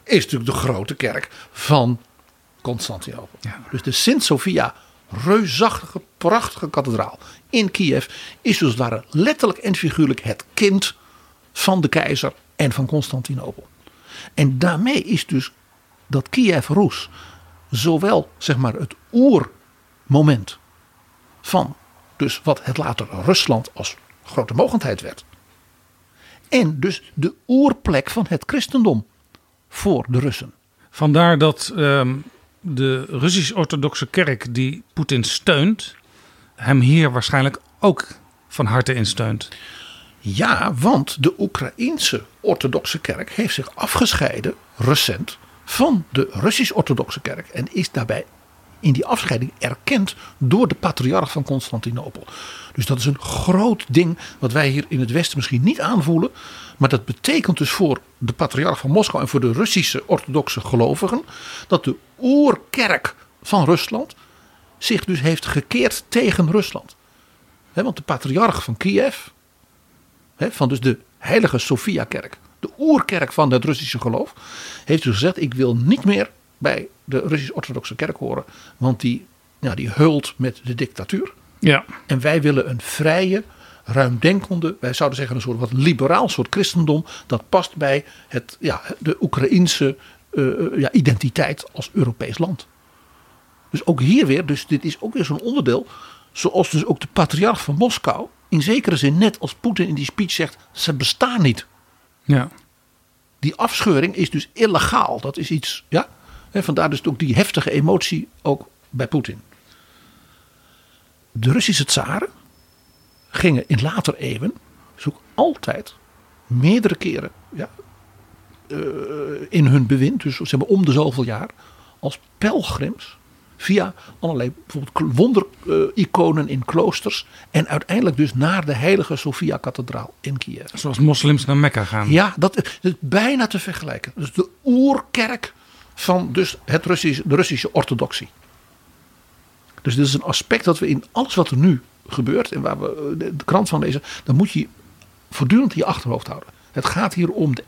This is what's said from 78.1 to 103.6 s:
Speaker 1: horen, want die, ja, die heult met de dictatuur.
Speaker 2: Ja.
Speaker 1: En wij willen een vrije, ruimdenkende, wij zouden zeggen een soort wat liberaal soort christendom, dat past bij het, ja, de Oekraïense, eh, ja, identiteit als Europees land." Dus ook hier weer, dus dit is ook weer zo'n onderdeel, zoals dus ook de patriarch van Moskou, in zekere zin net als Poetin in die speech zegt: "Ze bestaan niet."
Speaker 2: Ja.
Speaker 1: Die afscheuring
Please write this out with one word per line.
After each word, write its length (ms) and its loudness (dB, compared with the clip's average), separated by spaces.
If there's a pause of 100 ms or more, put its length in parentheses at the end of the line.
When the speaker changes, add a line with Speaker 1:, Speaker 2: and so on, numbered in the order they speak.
Speaker 1:
horen, 260 -6 (340)
want 220 0
die, 260 -2 (340)
ja, 160 -4
die 140 -6
heult 480 2
met 260 -4
de 120 -6
dictatuur. 580 -6 (260)
Speaker 2:
Ja. 260 4 (200)
Speaker 1:
En 160 -2
wij 200 2
willen 280 2
een 120 -6
vrije, 640 0 (400)
ruimdenkende, 960 0
wij 140 -4
zouden 240 0
zeggen 180 -6
een 60 -4
soort 180 -4
wat 140 -4
liberaal 560 2
soort 200 -2
christendom, 560 0 (200)
dat 240 -4
past 260 0
bij 300 0 (220)
het, 320 -10
ja, 220 -4 (160)
de 240 -2
Oekraïense, 760 2 (320)
eh, 140 -2 (340)
ja, 140 0
identiteit 800 0
als 200 -12
Europees 440 -2
land." 300 -4 (1000)
Dus 160 -6
ook 140 2
hier 260 6
weer, 200 2
dus 220 -4
dit 180 0
is 160 -8
ook 120 -8
weer 120 -2
zo'n 160 -4
onderdeel, 460 0 (440)
zoals 380 0
dus 160 0
ook 140 0
de 140 -12
patriarch 500 0
van 120 -2
Moskou, 520 0 (220)
in 120 2
zekere 340 0
zin 220 2
net 220 4
als 160 -8
Poetin 320 -2
in 80 -2
die 100 -4
speech 260 -4
zegt: 260 -4 (140)
"Ze 220 -4
bestaan 480 0
niet." 240 2 (580)
Speaker 2:
Ja. 260 2 (920)
Speaker 1:
Die 160 -2
afscheuring 600 0